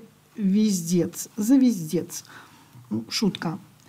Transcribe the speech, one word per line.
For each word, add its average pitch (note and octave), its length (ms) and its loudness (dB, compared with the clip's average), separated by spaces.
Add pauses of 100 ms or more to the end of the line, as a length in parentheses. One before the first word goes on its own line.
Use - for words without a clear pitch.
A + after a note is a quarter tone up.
(360)
вездец, F#3+ 1000 0
завездец. G#3 880 0 (680)
Ну, A3+ 180 -4
шутка. F#3 500 -4 (300)